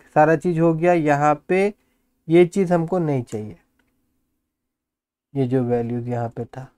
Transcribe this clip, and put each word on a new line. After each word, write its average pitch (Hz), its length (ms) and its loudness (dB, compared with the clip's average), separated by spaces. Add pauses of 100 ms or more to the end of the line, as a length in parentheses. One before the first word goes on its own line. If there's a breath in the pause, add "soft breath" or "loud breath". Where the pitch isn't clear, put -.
सारा 151 300 4
चीज़ 165 220 -2
हो 165 140 2
गया। 170 200 2
यहाँ 151 400 2 (140)
पे 196 260 0 (540)
ये 170 200 6
चीज़ 175 260 -2
हमको 170 260 -2
नहीं 143 240 -2
चाहिए, 107 320 -10 (1800)
ये 135 140 -2
जो 127 160 0
वैल्यूज 120 460 -2
यहाँ 120 200 -4
पे 120 160 -10
था, - 320 -18